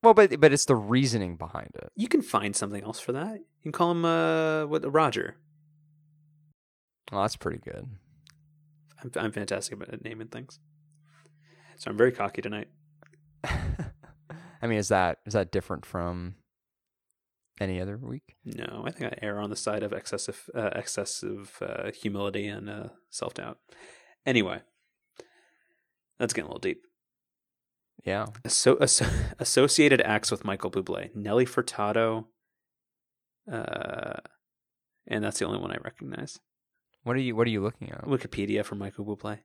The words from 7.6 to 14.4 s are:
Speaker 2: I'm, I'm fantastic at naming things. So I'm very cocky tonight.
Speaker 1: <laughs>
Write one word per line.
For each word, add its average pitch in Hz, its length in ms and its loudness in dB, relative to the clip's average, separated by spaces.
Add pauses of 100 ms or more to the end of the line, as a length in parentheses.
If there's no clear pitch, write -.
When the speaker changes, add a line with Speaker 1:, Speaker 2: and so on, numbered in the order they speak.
Speaker 2:
I'm, 123 140 -12
I'm 110 160 -2
fantastic 101 500 -6
at - 220 -12
naming 110 240 -12
things. - 320 -16 (1160)
So - 120 -10
I'm 104 60 -4
very 123 160 8
cocky 101 300 -4
tonight. 104 320 -8
Speaker 1:
<laughs> - 720 -20 (1120)